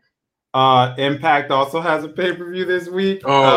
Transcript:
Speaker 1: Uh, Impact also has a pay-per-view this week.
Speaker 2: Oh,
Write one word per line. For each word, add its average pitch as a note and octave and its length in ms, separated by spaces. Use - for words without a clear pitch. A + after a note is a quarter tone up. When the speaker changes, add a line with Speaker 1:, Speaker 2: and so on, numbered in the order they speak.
Speaker 1:
Uh, C3 460
Impact C#3+ 520
also C#3 300
has D#3 240
a D#3 40
pay-per-view F3 580
this F3 220
week. F#3+ 360
Speaker 2:
Oh, C#3 180